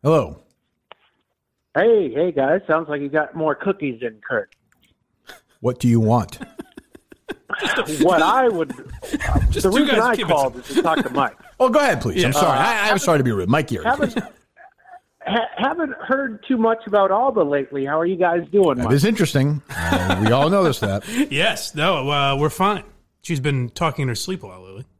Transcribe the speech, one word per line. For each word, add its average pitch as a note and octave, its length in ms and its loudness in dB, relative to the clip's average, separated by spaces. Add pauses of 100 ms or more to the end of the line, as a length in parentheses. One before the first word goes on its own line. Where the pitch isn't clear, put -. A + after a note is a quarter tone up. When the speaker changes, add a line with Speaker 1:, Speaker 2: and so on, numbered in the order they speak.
Speaker 1:
Hello. C3 400 2 (1300)
Speaker 2:
Hey, F#3+ 400 2
hey, E3+ 180 0
guys. C#3+ 360 0
Sounds D#3+ 200 0
like D3 140 -4
you C#3+ 80 -6
got D3+ 240 -2
more D#3 220 -2
cookies D3 460 -4
than A2 200 -10
Kurt. A2 340 -6 (1040)
Speaker 1:
What B2+ 180 -2
do B2+ 80 0
you A#2 120 4
want? A2 440 0
Speaker 2:
<laughs> - 40 -20 (1500)
What E3 200 4
I A#3+ 260 4
would, E3 220 -2
Speaker 3:
<laughs> - 320 -14 (480)
Just - 140 -2
Speaker 2:
the F#3+ 80 4
Speaker 3:
two B3 100 2
Speaker 2:
reason D4 60 2
Speaker 3:
guys A#3+ 120 2
Speaker 2:
I A#3 160 2
Speaker 3:
keep G3 100 -4
it D#3+ 40 -6
Speaker 2:
called C#3 240 2
Speaker 3:
simple. B2 160 -16
Speaker 2:
is C3+ 80 -4
to E4+ 40 2
talk E3 220 0
to - 60 -4
Mike. B2+ 280 -2 (100)
Speaker 1:
<laughs> - 120 -20
Oh, B3+ 80 4
go B3+ 120 4
ahead, C4 220 2
please. F3+ 220 0
I'm C#3 80 2
Speaker 3:
Yeah. C#3+ 80 0
Speaker 1:
sorry. D3 180 2
Speaker 2:
Uh, C#3 40 2
Speaker 1:
I, - 20 2 (160)
I'm G3+ 60 0
Speaker 2:
haven't, G#3 140 2
Speaker 1:
sorry E3 200 2
to C3+ 60 2
be A#2+ 80 0
rude. F#2+ 160 -2
Mike, C#3+ 220 2
you're G#2+ 120 -6
Speaker 2:
haven't, C#4 340 0 (1080)
ha-, A3+ 200 -2 (100)
haven't C#4+ 380 -4
heard B3+ 520 -6
too C4 100 0
much A3+ 300 0
about G3 240 2
Alba A3 300 2
lately. C#3+ 440 -2
How D3+ 140 -2
are E3 60 0
you F#3 100 -2
guys E3+ 380 0
doing, F3 240 4
Speaker 1:
That B2 80 -4
Speaker 2:
Mike? A2+ 80 2
Speaker 1:
is C#3 100 4
interesting. D3+ 680 0
Uh, - 560 -2
we - 60 4
all C#3 180 4
noticed F3+ 300 2
that. G3 280 -2
Speaker 3:
<laughs> B3 240 -2
Yes. - 440 -2
No, D3+ 340 0
uh, C#3 300 2
we're D3+ 100 2
fine. F#3+ 360 -2 (360)
She's D3+ 200 -4
been C3 280 -2
talking D#3 340 -4
in C3 40 -2
her A#2+ 80 -4
sleep F#3 280 -10
a G#2 40 -16
lot F#2 140 -20
lately. F#2+ 240 -18 (140)